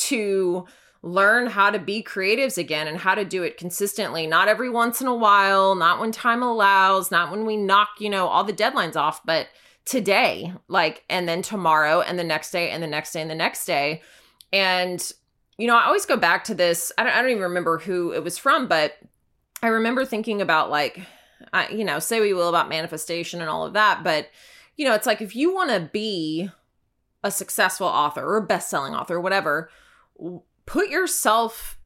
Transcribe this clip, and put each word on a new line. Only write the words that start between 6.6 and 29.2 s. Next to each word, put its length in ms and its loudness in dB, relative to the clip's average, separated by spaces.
not 220 2
when 140 -4
we 100 -2
knock, 340 4
you 100 -6
know, 180 0
all 160 2
the 100 -4
deadlines 440 -2
off, 280 0
but 220 0
today, 680 0
like, 420 0
and 180 -2
then 140 -2
tomorrow 600 2
and 180 -4
the 40 -4
next 280 -4
day 180 -2
and 140 -6
the 40 -6
next 260 -8
day 80 -4
and 100 -6
the 40 -6
next 300 -4
day. 360 -2
And, 600 0
you 100 -2
know, 80 6
I 100 6
always 200 2
go 120 0
back 280 2
to 80 -6
this. 440 0
I 60 2
don't, 120 2
I 60 4
don't 100 2
even 120 -2
remember 360 0
who 320 -4
it 120 -4
was 140 -8
from, 300 2
but 300 0
I 40 0
remember 380 0
thinking 360 -4
about, 280 2
like, 300 -2
I, 160 0
you 160 -4
know, 140 -2
say 200 0
we 140 2
will 160 0
about 180 2
manifestation 720 -6
and 100 -6
all 160 -4
of 80 -8
that, 300 2
but, 240 0
you 100 -4
know, 80 4
it's 140 0
like, 140 0
if 140 -10
you 180 2
wanna 380 -2
be 580 -4
a 80 -2
successful 560 -2
author 340 -2
or 160 0
a 80 0
best-selling 480 -2
author, 260 -4
whatever, 500 -2